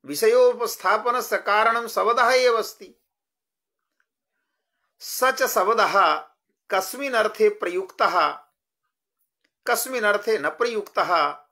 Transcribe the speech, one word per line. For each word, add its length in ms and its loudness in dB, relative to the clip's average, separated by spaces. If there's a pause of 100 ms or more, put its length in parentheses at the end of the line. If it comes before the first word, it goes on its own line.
विषयोपस्थापनस्य 1300 0
कारणं 500 0
शब्दः 420 0
एव 280 2
अस्ति. 360 -10 (2000)
स 240 -6
च 180 0
शब्दः 720 2 (540)
कस्मिन् 440 -4
अर्थे 340 0
प्रयुक्तः, 920 -2 (1300)
कस्मिन् 380 -4
अर्थे 340 0
न 100 -2
प्रयुक्तः 840 -2 (180)